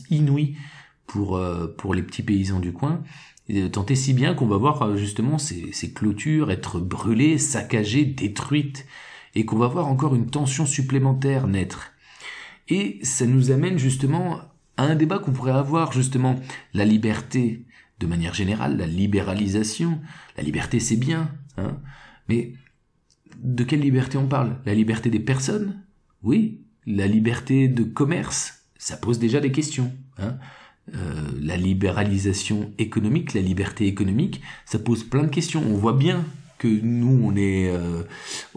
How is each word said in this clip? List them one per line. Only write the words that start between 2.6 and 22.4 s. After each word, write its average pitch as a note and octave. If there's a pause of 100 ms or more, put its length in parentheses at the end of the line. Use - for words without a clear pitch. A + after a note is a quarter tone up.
coin. D3+ (480)
Et, G2+
euh, F#2
tant G2
et C3+
si C3+
bien C3+
qu'on C3+
va G2+
voir, C#3
euh, G#2
justement A#2
ces, F2
ces -
clôtures A2
être -
brûlées, A2+
saccagées, A2+
détruites, - (500)
et G#2+
qu'on A2
va A#2+
voir D3+
encore C#3
une A#2
tension D3
supplémentaire C3+
naître. F#2+ (800)
Et G3
ça -
nous B2+
amène E3
justement C#3+ (380)
à B2+
un D#3
débat D#3+
qu'on -
pourrait B2+
avoir, C#3+
justement, C3 (340)
la G2+
liberté A2 (340)
de -
manière E2+
générale, A2
la F2+
libéralisation. G2+ (380)
La -
liberté, -
c'est A2
bien, D#3+ (260)
hein, - (500)
mais A#2+ (880)